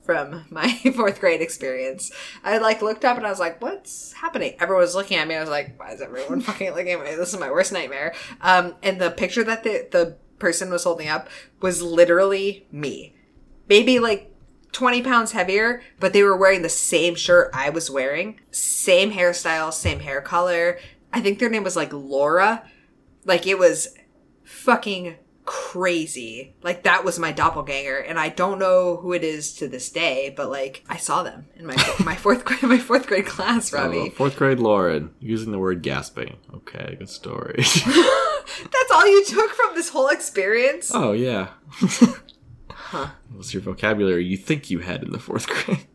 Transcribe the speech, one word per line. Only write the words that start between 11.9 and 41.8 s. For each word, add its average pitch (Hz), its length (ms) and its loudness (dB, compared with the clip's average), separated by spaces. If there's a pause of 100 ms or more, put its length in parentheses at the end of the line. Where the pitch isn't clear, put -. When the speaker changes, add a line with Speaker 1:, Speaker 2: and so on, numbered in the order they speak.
Speaker 1:
me. 143 440 -10 (520)
Maybe, 233 320 8
like, 226 320 -2 (400)
twenty 247 300 0
pounds 240 300 0
heavier, 220 500 0 (180)
but 185 140 0
they 202 80 8
were 196 160 6
wearing 190 240 6
the 160 80 -2
same 170 460 0
shirt 175 380 6
I 139 180 -2
was 160 180 -4
wearing. 143 500 -4 (120)
Same 190 600 4
hairstyle, 170 640 0
same 147 280 -4
hair 143 200 -6
color. 175 560 0 (340)
I 233 100 -2
think 202 180 0
their 240 100 0
name 220 140 -2
was, 180 120 -4
like, 151 180 -4
Laura. 147 760 0 (540)
Like, 180 240 0
it 190 100 2
was 180 300 4 (560)
fucking 190 720 -2 (300)
crazy. 151 1200 -6
Like, 180 200 -6
that 185 200 2
was 170 160 -2
my 160 120 -2
doppelganger, 139 680 -4
and 160 220 -6
I 156 100 -2
don't 185 300 -2
know 185 380 2
who 180 160 -6
it 165 100 -2
is 156 340 -6
to 147 100 -8
this 127 220 -10
day, 139 460 -2
but, 135 140 -6
like, 135 400 -8
I - 80 -8
saw 165 260 -2
them - 320 -12
in 165 100 -18
my, 135 100 -8 (240)
Speaker 2:
<laughs> 196 40 2
Speaker 1:
my 160 120 -2
fourth - 300 2
grade, - 180 -2
my 247 140 6
fourth 247 300 2
grade 196 180 0
class, 220 440 -2
Speaker 2:
So, 143 80 -6
Speaker 1:
Robbie. 87 320 -2
Speaker 2:
fourth 139 260 -2
grade 135 240 2
Lauren, 90 600 2
using 110 320 -6
the 98 80 -4
word 92 220 -2
gasping. - 560 -8 (160)
Okay, - 460 -14
good 98 100 -16
story. - 480 -12
<laughs> - 160 2
Speaker 1:
<laughs> 170 120 2
That's 523 1080 2
all 415 140 8
you 392 180 8
took 440 260 0
from 415 240 0
this 330 140 -4
whole 262 200 2
experience? 254 840 0
Speaker 2:
Oh, 151 200 2
yeah. 113 360 -2 (320)